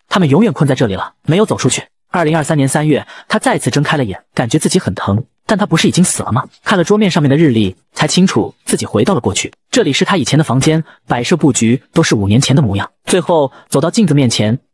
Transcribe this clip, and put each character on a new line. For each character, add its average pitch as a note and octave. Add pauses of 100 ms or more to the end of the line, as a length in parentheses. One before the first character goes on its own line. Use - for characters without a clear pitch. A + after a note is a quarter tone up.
他 -
们 F3
永 D3+
远 A3
困 C#3
在 C3+
这 B2+
里 G2
了， - (100)
没 D#3+
有 G#3+
走 B2+
出 B2
去。 - (260)
二 F3
零 D#3
二 D#3
三 D#3
年 C3+
三 D3+
月， B2 (220)
他 A3
再 A3+
次 C#3
睁 C#3+
开 D3
了 C#3
眼， F#2+ (120)
感 B2
觉 D#3
自 -
己 E3
很 G#2
疼， G#2 (220)
但 G#3+
他 G3+
不 E3
是 G3+
已 -
经 F3
死 -
了 -
吗？ A#2+ (180)
看 G#3+
了 F3
桌 G#3
面 G#3+
上 D#3
面 C#3+
的 C3+
日 E3
历， A2 (200)
才 -
清 F3+
楚 G2 (120)
自 -
己 A2
回 G#2+
到 G3
了 B2+
过 F#2+
去。 - (180)
这 B3+
里 D#3
是 D#3
他 F#3+
以 C3+
前 -
的 D#3
房 C3
间， D#3+ (240)
摆 B2
设 C3+
布 C3+
局 A#2 (120)
都 E3
是 -
五 G2+
年 G#2+
前 C#3
的 C#3+
模 G2+
样。 - (140)
最 F#3
后 D#3 (160)
走 C#3+
到 D#3+
镜 G#3+
子 D3
面 C#3
前， A2 (140)